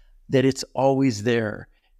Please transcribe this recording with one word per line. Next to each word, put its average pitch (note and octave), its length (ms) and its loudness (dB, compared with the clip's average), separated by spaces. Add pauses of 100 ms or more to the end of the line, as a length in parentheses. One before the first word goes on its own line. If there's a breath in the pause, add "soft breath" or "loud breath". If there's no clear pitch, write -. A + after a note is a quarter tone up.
(300)
that C3 160 2
it's C3 200 0 (100)
always C3+ 480 0
there. A2+ 460 -2 (320)